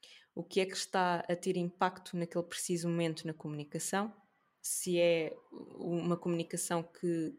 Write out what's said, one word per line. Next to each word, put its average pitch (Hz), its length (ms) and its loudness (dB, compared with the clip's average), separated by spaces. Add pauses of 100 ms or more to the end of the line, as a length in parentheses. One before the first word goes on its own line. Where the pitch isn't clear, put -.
(340)
O 175 100 -6
que - 160 0
é 190 60 4
que 190 100 -6
está 180 520 2
a 175 80 2
ter 180 200 0
impacto 180 600 -2
naquele 170 280 -2
preciso 175 440 -2
momento 170 380 0
na 160 80 -4
comunicação? 160 800 -4 (500)
Se - 360 0
é 165 360 6 (160)
uma 170 640 -2
comunicação 170 640 0
que, 165 560 -2